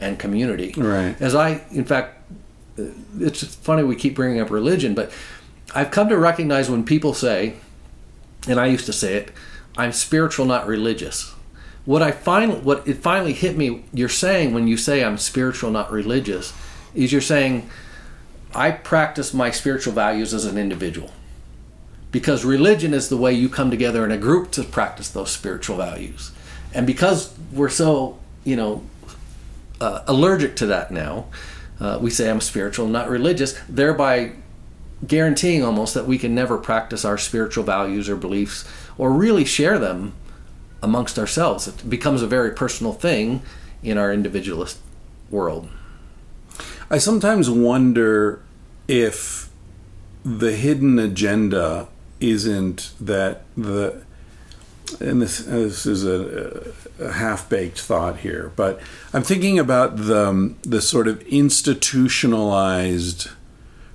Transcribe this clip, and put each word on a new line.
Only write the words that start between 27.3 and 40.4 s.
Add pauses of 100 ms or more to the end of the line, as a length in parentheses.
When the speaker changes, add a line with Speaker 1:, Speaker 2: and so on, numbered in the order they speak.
Speaker 1:
we're
so, (260)
you
know, (1000)
uh,
allergic
to
that
now, (540)
uh,
we
say,
"I'm
spiritual,
not
religious," (140)
thereby (720)
guaranteeing
almost
that
we
can
never
practice
our
spiritual
values
or
beliefs (340)
or
really
share
them (720)